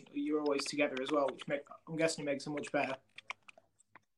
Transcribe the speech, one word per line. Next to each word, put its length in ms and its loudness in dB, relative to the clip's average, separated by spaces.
You're 280 2
always 240 2
together 360 2
as 100 -2
well, 220 4
which 160 -10
make, 140 0
I'm 80 -6
guessing 280 2
it 60 0
makes 160 -2
it 40 -4
much 220 -6
better. 240 0